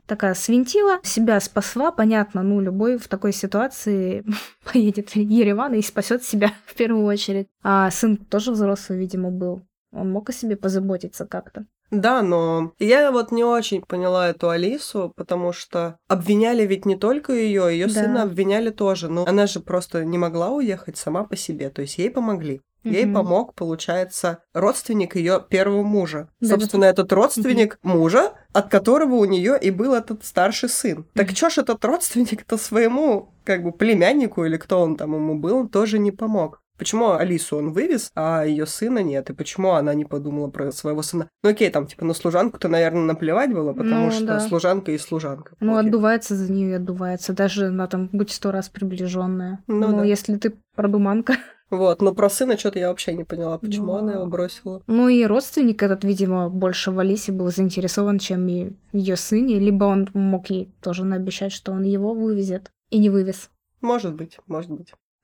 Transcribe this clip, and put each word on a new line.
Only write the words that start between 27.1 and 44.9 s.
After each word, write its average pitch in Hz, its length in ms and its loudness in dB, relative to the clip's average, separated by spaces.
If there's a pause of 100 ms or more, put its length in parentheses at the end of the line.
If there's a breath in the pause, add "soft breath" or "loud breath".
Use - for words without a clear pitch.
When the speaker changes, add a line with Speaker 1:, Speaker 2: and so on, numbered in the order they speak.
Speaker 2:
родственник 226 680 2
Speaker 1:
Мгм. 180 160 2
Speaker 2:
мужа, 208 340 4 (200 loud breath)
от 202 160 2
которого 254 460 4
у 214 100 6
нее 190 300 2
и 196 140 2
был 214 240 0
этот 220 320 -4
старший 190 440 0
сын. 156 440 -4
Так 202 140 2
Speaker 1:
Мгм. 190 80 -4
Speaker 2:
че 330 140 2
ж 320 100 -2
этот 226 260 0
родственник-то 233 720 -2
своему, 233 720 0 (160)
как 190 180 0
бы, 175 80 -4
племяннику 208 760 2
или 160 120 0
кто 180 240 0
он 160 160 2
там 156 160 -4
ему 156 260 -2
был, 180 180 0
он 247 120 -2
тоже 214 300 2
не 202 120 2
помог? 196 480 -2 (200)
Почему 220 320 2
Алису 175 460 0
он 147 140 -2
вывез, 254 440 -2
а 160 300 0
ее 151 200 -2
сына 220 380 -2
нет? 139 260 -4
И 147 40 -8
почему 185 400 -2
она 147 200 2
не 147 120 -2
подумала 147 440 -6
про 139 220 -6
своего 151 320 -6
сына? 165 260 -6 (140)
Ну 208 80 4
окей, 208 180 2
там, 147 160 -2
типа, - 180 -14
на 165 120 0
служанку-то, 180 520 0
наверное, 165 360 2
наплевать 165 500 0
было, 151 200 -2
потому 226 320 0
Speaker 1:
Ну, 226 60 2
Speaker 2:
что 220 140 -2
Speaker 1:
да. 214 140 0
Speaker 2:
служанка 190 520 0